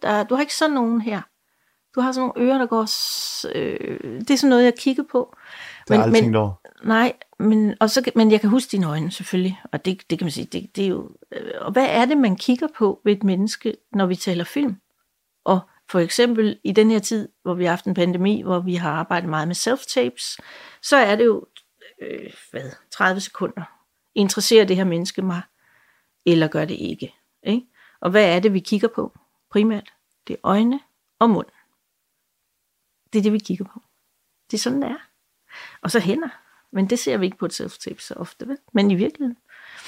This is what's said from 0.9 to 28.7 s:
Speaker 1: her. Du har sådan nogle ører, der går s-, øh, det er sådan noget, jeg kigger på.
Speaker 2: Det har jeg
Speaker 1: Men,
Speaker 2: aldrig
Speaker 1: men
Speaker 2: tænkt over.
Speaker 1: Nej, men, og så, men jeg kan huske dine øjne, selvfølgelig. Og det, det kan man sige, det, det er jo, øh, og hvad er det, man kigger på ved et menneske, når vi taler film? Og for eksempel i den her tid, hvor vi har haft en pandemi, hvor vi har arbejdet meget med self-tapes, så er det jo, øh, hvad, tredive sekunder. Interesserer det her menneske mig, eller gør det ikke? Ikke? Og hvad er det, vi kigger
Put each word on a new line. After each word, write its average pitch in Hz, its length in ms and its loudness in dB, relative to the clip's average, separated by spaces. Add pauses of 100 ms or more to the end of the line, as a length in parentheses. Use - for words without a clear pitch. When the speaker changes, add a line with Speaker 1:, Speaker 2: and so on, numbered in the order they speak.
Speaker 1:
her. 214 200 -6 (720)
Du 262 60 -2
har 254 120 0
sådan 254 160 -2
nogle 240 220 0
ører, 269 80 2
der 254 80 0
går 226 180 -2
s-, - 720 -6
øh, - 680 -6
det 233 100 -4
er 277 60 4
sådan 269 140 4
noget, 247 140 6
jeg 240 140 4
kigger 269 240 0 (100)
på. - 240 -2 (520)
Speaker 2:
Det 107 80 6
har - 0 -
jeg - 20 6
Speaker 1:
Men, - 20 6
Speaker 2:
aldrig 113 120 4
Speaker 1:
men 110 100 6
Speaker 2:
tænkt 110 140 2
over. 107 160 2 (320)
Speaker 1:
Nej, 226 280 2 (260)
men, 214 420 2
og 220 100 4
så, 254 260 0
men 220 140 8
jeg 214 100 6
kan 208 100 2
huske 247 220 2
dine 190 140 0
øjne, 156 240 -4
selvfølgelig. 185 500 -2 (120)
Og 151 120 -6
det, 190 260 -6
det 165 80 -2
kan 185 60 -4
man 156 80 -4
sige, - 140 -8
det, 175 300 -12
det 196 80 0
er 196 40 0
jo, - 220 -4 (220)
øh, - 180 -12 (100)
og - 120 -8
hvad 262 160 2
er - 160 2
det, 294 140 2
man 214 180 2
kigger 254 400 -2
på 196 280 0
ved 208 80 4
et 202 120 0
menneske, 196 520 -2 (160)
når 196 140 2
vi 180 100 -2
taler 175 280 -4
film? 254 320 -4 (680)
Og 185 160 2 (280)
for 190 100 -2
eksempel 220 680 2
i 202 80 -2
den 220 180 6
her 226 80 2
tid, 208 300 -4 (140)
hvor 175 120 -4
vi 175 100 -2
har 170 60 2
haft 175 140 -2
en 185 100 -2
pandemi, 180 480 0
hvor 180 180 -2
vi 180 140 -4
har 170 160 -4
arbejdet 165 400 -4
meget 156 180 -2
med 175 80 -4
self-tapes, - 840 -4 (440)
så - 140 2
er 214 200 4
det 226 80 2
jo, 220 220 2 (560)
øh, - 280 -14 (200)
hvad, 131 200 -12 (200)
tredive 185 300 0
sekunder. - 420 -8 (520)
Interesserer 208 500 4
det 190 120 0
her 190 80 0
menneske 180 380 -4
mig, 180 180 -4 (840)
eller 165 220 4
gør 156 160 -2
det 156 100 -6
ikke? - 400 -10 (280)
Ikke? 233 240 -2 (340)
Og 180 100 -2
hvad 190 260 4
er 180 40 2
det, 208 120 4
vi 190 60 0
kigger 208 300 0